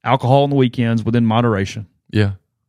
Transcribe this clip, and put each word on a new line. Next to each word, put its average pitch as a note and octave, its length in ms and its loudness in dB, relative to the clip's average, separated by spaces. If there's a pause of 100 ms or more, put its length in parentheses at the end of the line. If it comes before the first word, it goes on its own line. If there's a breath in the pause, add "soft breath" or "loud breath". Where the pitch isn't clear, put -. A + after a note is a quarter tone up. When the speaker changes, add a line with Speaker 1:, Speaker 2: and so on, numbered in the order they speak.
Speaker 1:
Alcohol C3 400 2
on C#3+ 80 -2
the C#3+ 40 0
weekends A#2 480 0
within A#2 220 0
moderation. A2 640 -2 (240)
Speaker 2:
Yeah. G#2 220 0 (360)